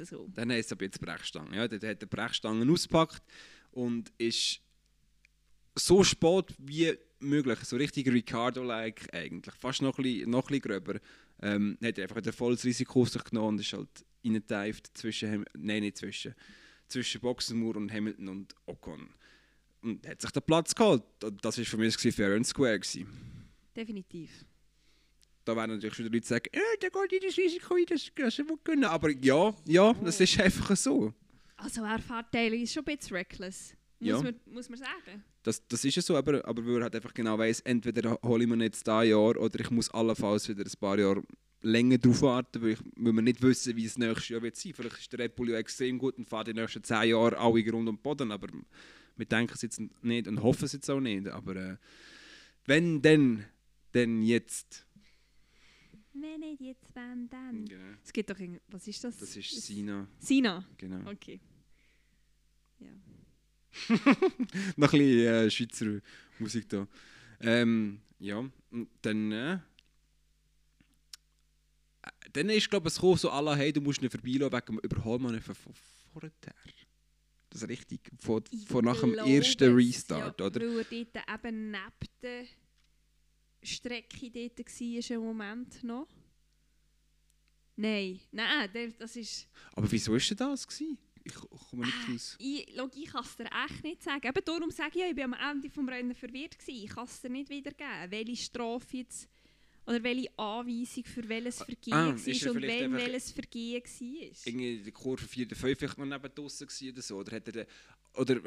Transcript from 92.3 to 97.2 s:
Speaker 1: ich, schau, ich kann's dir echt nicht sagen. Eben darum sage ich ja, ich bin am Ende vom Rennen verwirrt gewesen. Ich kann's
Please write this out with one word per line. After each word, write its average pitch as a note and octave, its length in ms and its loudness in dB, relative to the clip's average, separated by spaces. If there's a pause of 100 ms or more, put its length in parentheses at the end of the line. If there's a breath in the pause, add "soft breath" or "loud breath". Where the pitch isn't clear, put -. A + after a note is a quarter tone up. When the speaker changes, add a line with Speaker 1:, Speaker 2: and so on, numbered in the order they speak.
Speaker 1:
ich, C#4 360 -8
schau, B3+ 200 -6
ich C#4+ 140 -14
kann's A#3+ 260 -10
dir A#3 140 -10 (180)
echt - 160 -12
nicht D#4+ 200 -8
sagen. C#4 240 -4
Eben F#4+ 180 -2
darum E4 260 -2
sage D#4 220 -6
ich F4+ 80 -2
ja, F#4 80 0
ich D#4 60 -4
bin C#4 100 -4
am B3 80 -4 (180)
Ende C#4+ 180 -6
vom C4+ 200 -4
Rennen B3 240 -6
verwirrt B3+ 460 -12
gewesen. A#3+ 260 -14
Ich G#3+ 60 -12
kann's - 300 -12